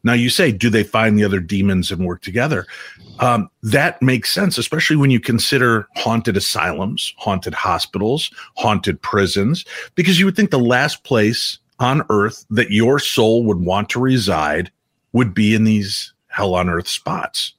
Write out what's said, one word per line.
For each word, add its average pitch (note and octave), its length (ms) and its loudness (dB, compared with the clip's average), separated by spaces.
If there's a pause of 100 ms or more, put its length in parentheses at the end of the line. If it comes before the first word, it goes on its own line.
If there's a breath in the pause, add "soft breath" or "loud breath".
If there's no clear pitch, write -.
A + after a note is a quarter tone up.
Now, A#2+ 100 2
you A#2+ 160 2
say, D3 240 2
"Do A2+ 160 0
they G#2+ 140 2
find A2 340 2
the G#2 80 4
other F#2+ 160 0
demons F#2+ 500 -2
and F2+ 140 -4
work F2 160 -6
together?" A#2 440 -2 (540 loud breath)
Um, A#2+ 300 0 (140)
that C#3 360 0
makes B2+ 320 0
sense, F3+ 280 0
especially D#3 360 0
when C#3 140 4
you A#2+ 100 4
consider A#2 760 0
haunted A2 420 -2
asylums, F2+ 800 -4
haunted F#2 380 -4
hospitals, G2 760 -2 (240 loud breath)
haunted G2 460 -2
prisons, G2+ 640 0 (300 loud breath)
because F3 240 2
you F#3+ 60 2
would F#3+ 100 -2
think G#3 160 2
the C#3 80 2
last B2 440 0
place A2+ 540 0 (220)
on C3 320 2
earth G#2+ 400 0
that A2 180 2
your A#2 300 2
soul A#2 460 2
would G2 140 0
want F#2+ 300 -2
to A#2+ 100 -4
reside F2+ 720 0 (420)
would A2+ 200 2
be G#2+ 220 2
in A2 80 4
these G#2 500 0 (140)
hell G2 260 -2
on F2+ 160 0
earth E2+ 180 -4
spots, - 720 -8